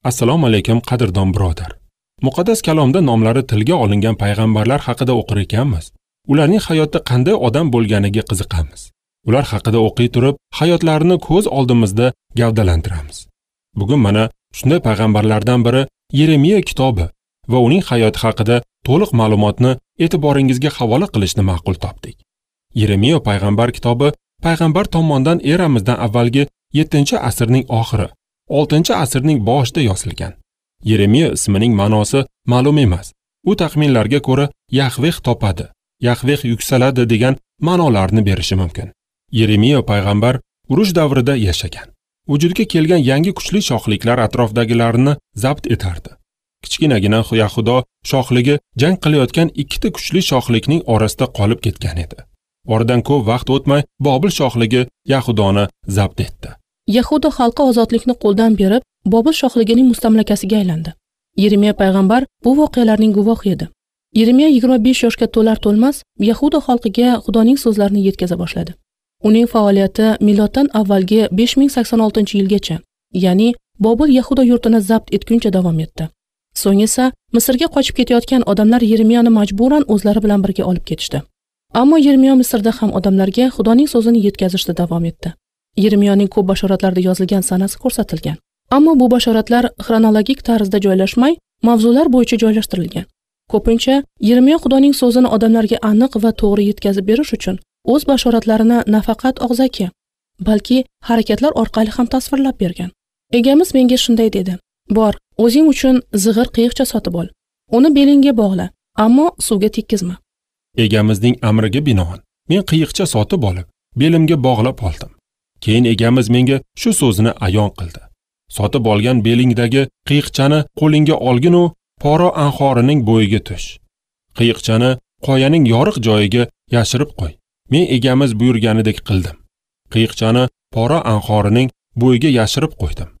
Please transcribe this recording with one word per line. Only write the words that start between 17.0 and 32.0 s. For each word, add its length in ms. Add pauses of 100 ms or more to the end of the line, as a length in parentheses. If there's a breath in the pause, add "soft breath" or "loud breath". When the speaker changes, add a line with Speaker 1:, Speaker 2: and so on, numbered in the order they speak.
Speaker 1:
va 100
uning 240
hayoti 360
haqida 380 (280)
to'liq 280
ma'lumotni 600 (260)
e'tiboringizga 800
havola 300
qilishni 360
ma'qul 420
topdik. 320 (580)
Yeremiya 480
payg'ambar 500
kitobi 360 (340)
payg'ambar 420
tomonidan 560
eramizdan 580
avvalgi 460 (280)
yettinchi 460
asrning 500
oxiri, 400 (420)
oltinchi 440
asrning 520
boshida 340
yozilgan. 520 (500)
Yeremiya 500
ismining 420
ma'nosi 460 (260)